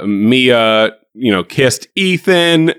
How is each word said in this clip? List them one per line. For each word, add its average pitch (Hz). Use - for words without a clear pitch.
Mia, 110
you 117
know, 92
kissed -
Ethan, 170